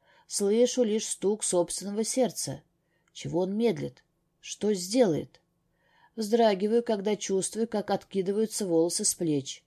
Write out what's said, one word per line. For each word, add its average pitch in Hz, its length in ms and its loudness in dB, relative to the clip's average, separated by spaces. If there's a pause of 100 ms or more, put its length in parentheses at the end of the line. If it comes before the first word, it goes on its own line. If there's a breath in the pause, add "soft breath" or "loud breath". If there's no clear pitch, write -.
(280 soft breath)
Слышу 233 560 2
лишь 214 240 0
стук 208 360 -2
собственного 190 600 -2
сердца. 214 580 -2 (520)
Чего 151 280 -4
он 190 140 -2
медлит? 165 480 -2 (360)
Что - 340 -2
сделает? 185 680 0 (720 soft breath)
Вздрагиваю, 220 680 2
когда 208 320 -2
чувствую, 196 520 -2
как 202 220 -4
откидываются 196 760 -2
волосы 170 400 2
с - 100 0
плеч. 151 520 -2